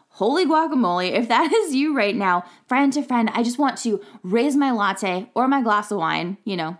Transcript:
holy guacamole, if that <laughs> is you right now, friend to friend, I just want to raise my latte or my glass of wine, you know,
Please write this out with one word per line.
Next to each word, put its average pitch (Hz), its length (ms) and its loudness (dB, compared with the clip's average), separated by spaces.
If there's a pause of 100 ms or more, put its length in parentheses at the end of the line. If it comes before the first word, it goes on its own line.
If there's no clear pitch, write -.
(180)
holy 285 300 0
guacamole, 254 640 0
if 226 160 0
that 262 260 2
<laughs> - 0 -
is 392 220 0
you 285 200 0
right 202 200 0
now, 180 280 0 (240)
friend 277 240 2
to 285 120 -2
friend, 233 320 0
I 233 80 0
just 240 160 -4
want 285 240 0
to 208 180 -2 (220)
raise 233 320 0
my 277 160 2
latte 196 640 -2
or 254 120 2
my 277 140 2
glass 208 300 0
of 202 80 -2
wine, 165 440 -2
you 196 140 -6
know, 165 220 -6